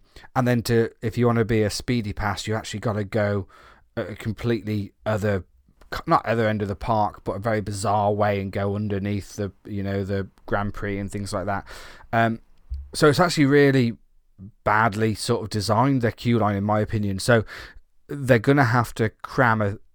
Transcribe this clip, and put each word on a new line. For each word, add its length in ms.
and 120
then 160
to, 280
if 160
you 100
wanna 180
be 180
a 60
speedy 440
pass, 340
you 80
actually 240
gotta 240
go 440
at 120
a 60
completely 800
other, 420
not 220
other 200
end 140
of 60
the 80
park, 480
but 140
a 20
very 220
bizarre 500
way 280
and 120
go 240
underneath 640
the, 140
you 160
know, 220
the 240
Grand 300
Prix 240
and 120
things 220
like 140
that. 180
Um, 260
so 140
it's 120
actually 260
really 520
badly 520
sort 260
of 80
designed, 540
their 80
queue 260
line, 180
in 80
my 180
opinion. 360
So 280
they're 300
gonna 280
have 300
to 140
cram 520
a, 180